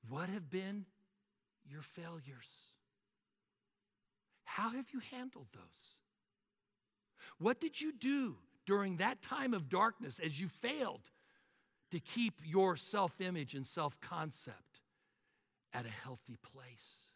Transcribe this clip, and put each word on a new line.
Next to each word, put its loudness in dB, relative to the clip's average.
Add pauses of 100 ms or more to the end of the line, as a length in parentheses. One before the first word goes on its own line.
What -2
have -4
been -2 (760)
your -12
failures? -12 (1700)
How 0
have -4
you -2
handled -10
those? -18 (1400)
What 4
did -2
you 0
do 2 (280)
during 4
that 2
time 2
of 0
darkness 4
as 0
you 0
failed -2 (840)
to 0
keep 0
your 8
self-image 0
and -4
self-concept -4 (920)
at -2
a -4
healthy -10
place? -16 (120)